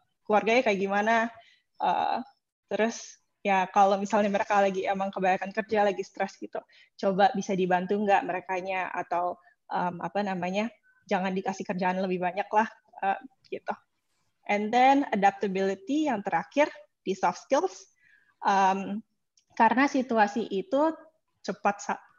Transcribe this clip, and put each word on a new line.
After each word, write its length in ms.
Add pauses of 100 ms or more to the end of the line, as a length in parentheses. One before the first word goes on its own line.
(280)
keluarganya 420
kayak 160
gimana, 300 (680)
eh, 380 (500)
terus 480 (240)
ya 320
kalau 240
misalnya 320
mereka 320
lagi 240
emang 240
kebanyakan 400
kerja, 320
lagi 240
stres 320
gitu, 220 (400)
coba 340
bisa 240
dibantu 380
nggak 320
merekanya, 640
atau, 460 (340)
em, 240
apa 240
namanya, 480 (400)
jangan 240
dikasih 300
kerjaan 400
lebih 180
banyak 320
lah, 140 (340)
eh, 180 (300)
gitu. 240 (720)
And 240
then 400
adaptability 960
yang 160
terakhir 480 (320)
di 160
soft 320
skills, 400 (560)
em, 560 (560)
karena 320
situasi 600
itu 420 (480)
cepat 400
sa-, 220 (160)